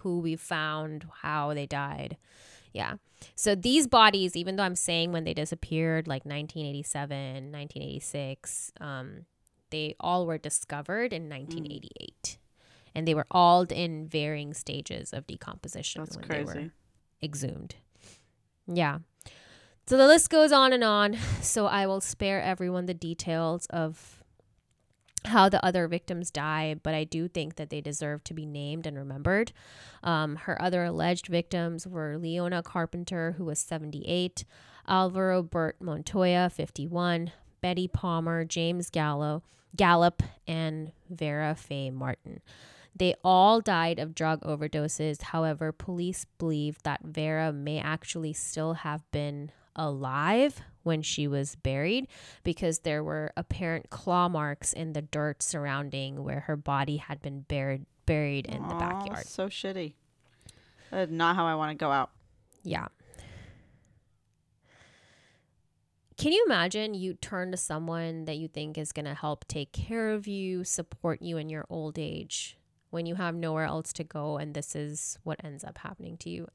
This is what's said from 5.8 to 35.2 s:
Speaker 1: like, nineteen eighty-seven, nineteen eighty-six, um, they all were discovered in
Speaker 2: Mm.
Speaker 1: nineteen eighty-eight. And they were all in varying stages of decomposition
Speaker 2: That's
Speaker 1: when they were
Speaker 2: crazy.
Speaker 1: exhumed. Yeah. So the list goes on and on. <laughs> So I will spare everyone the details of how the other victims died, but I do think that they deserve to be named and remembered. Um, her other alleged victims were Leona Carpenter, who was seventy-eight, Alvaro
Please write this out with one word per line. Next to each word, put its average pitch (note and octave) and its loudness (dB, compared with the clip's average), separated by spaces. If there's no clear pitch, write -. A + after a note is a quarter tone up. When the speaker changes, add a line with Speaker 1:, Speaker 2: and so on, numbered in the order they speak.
Speaker 1:
like, C3+ -6
nineteen D3 -6
eighty-seven, C#3 -6
nineteen D3 -10
eighty-six, C3+ -8
um, C3+ -12
they D3+ -4
all F3 0
were D#3+ -2
discovered F3 -4
in E3 -6
Speaker 2:
Mm. D3+ -12
Speaker 1:
nineteen D3+ -8
eighty-eight. - -14
And D#3+ -2
they E3 4
were D3+ 0
all F3 10
in E3 -2
varying D3+ -2
stages - -8
of C#3 -8
decomposition - -10
Speaker 2:
That's D#3 -12
Speaker 1:
when - -12
they D3 -2
were - -8
Speaker 2:
crazy. D#3 -8
Speaker 1:
exhumed. - -8
Yeah. E3 0
So B3+ 6
the C4+ 12
list D#4+ 10
goes D#4 10
on C4 10
and B3 4
on. G#3 4
<laughs> - 0
So G#3 2
I G3 2
will F#3+ 0
spare G3 0
everyone F3+ 0
the F3+ -2
details E3 -2
of D#3+ -4
how G3+ 8
the G3 4
other F3+ 2
victims E3+ -4
died, D#3 -2
but D#3+ -2
I D#3 0
do D#3+ -4
think E3+ -4
that D3+ -8
they D3+ -6
deserve D3 -6
to - -12
be D#3 -8
named D3 -6
and D3 -6
remembered. D3 0
Um, D#3 2
her - -4
other F3+ 2
alleged E3+ 0
victims E3+ -2
were D#3 -6
Leona F3 -2
Carpenter, E3+ -2
who F3 -6
was D#3 -2
seventy-eight, E3 -4
Alvaro F#3 4